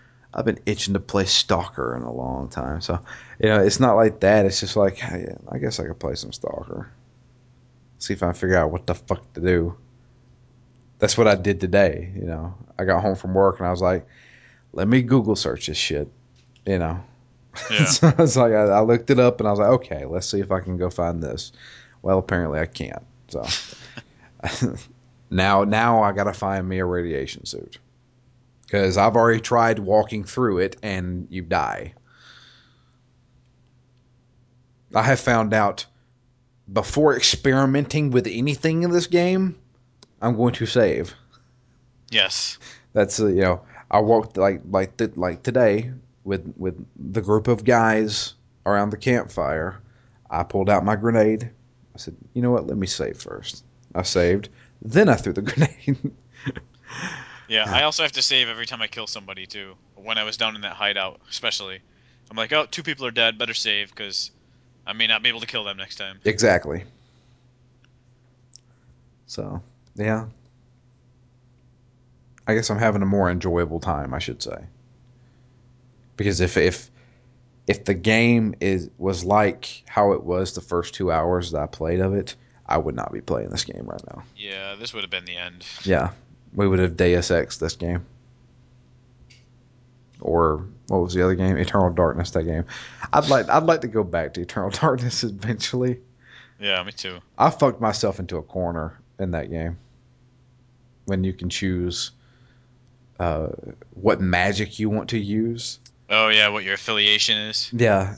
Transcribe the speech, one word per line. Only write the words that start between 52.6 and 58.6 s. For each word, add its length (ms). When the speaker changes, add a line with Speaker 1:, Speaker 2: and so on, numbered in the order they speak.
Speaker 1:
Let 100
me 100
save 300
first." 460
I 100
saved. 440
Then 280
I 60
threw 180
the 80
<laughs> 80
grenade. 480
Speaker 2:
Yeah, 180
I 160
also 200
have 100
to 80
save 260
every 180